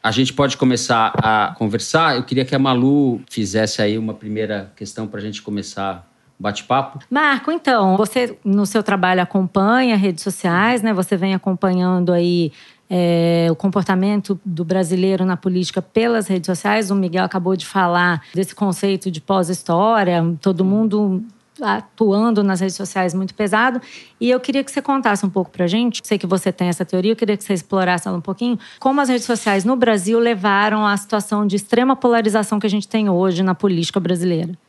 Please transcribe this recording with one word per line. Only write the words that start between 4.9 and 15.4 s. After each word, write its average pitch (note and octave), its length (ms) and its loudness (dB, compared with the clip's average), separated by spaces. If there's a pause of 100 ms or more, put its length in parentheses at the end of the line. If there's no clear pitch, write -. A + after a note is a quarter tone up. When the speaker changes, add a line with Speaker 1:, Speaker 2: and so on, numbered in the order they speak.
Speaker 1:
pra G#2 120 -12
gente G#2 220 -10
começar G2 680 -8 (300)
o F#2+ 40 -14
bate-papo. B2+ 580 -4 (100)
Speaker 2:
Marco, C#4+ 400 0
então, A#3 460 2
você A3 480 -2
no G3+ 220 2
seu G#3 180 0
trabalho F#3 360 2
acompanha G3+ 760 2
redes F#3+ 260 0
sociais, G3 580 0
né? G#3+ 140 0
Você F#3+ 220 0
vem F#3+ 180 0
acompanhando F3+ 760 0
aí, F3 400 2 (360)
é, E3+ 640 2
o D#3+ 60 0
comportamento G3 880 0
do F3 200 -4
brasileiro F#3 600 0
na F#3 120 0
política F#3 460 -2